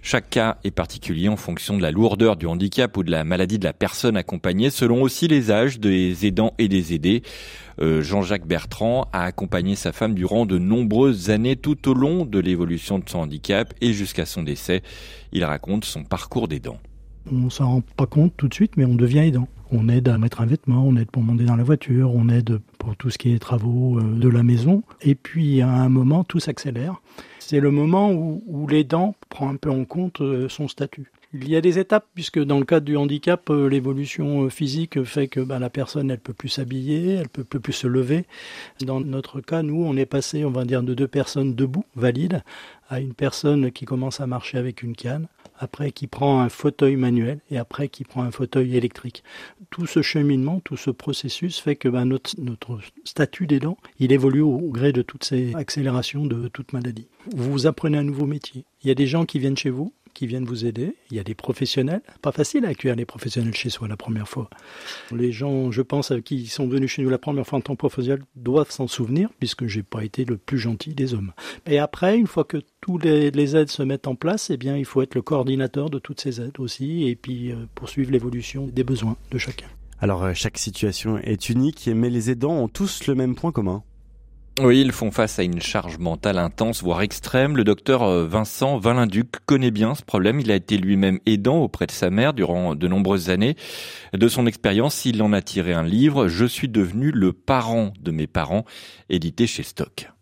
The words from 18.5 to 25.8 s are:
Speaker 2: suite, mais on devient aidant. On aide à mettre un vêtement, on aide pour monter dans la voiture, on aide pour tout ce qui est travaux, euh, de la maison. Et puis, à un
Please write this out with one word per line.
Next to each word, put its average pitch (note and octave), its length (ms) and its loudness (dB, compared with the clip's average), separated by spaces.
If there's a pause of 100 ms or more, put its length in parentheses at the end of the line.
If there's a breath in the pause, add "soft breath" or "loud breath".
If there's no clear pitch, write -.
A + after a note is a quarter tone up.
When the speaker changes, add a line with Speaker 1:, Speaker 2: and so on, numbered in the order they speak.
Speaker 2:
suite, - 240 2
mais C3+ 80 6
on B2 100 4
devient B2 240 6
aidant. B2+ 300 4 (220)
On A2+ 180 4
aide B2 180 4
à A#2 100 4
mettre A2+ 220 0
un A#2 60 2
vêtement, C3 420 2
on B2+ 80 6
aide A2+ 160 0
pour B2+ 100 0
monter A#2 220 2
dans A#2+ 140 4
la A#2 60 4
voiture, C3 520 4
on A#2 140 6
aide A#2 300 4 (200)
pour A2 160 -4
tout - 140 -4
ce - 80 -6
qui A#2+ 160 2
est A2+ 60 2
travaux, A#2+ 600 2
euh, A2 180 2
de B2 120 6
la A#2+ 140 6
maison. A#2+ 380 6 (200 loud breath)
Et C#3 120 4
puis, C#3+ 480 2
à B2+ 80 4
un B2+ 200 4